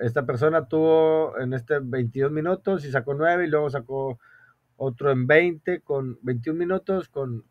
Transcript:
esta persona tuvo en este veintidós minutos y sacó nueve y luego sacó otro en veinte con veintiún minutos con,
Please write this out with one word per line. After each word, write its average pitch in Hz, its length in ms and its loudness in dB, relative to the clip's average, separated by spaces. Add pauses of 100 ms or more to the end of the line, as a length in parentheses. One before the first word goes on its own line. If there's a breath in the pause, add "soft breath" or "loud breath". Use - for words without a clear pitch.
esta 123 260 -2
persona 147 400 2
tuvo 160 720 4
en 127 160 -4
este 131 260 -2
veintidós 127 520 -2
minutos 175 520 -2
y 143 60 -10
sacó 143 240 -2
nueve 170 320 2
y - 20 -2
luego 151 220 2
sacó 135 480 -6 (580 soft breath)
otro 135 360 0
en 127 160 2
veinte 170 520 2
con 135 420 -4
veintiún 131 360 -4
minutos 185 500 -2
con, 127 420 -6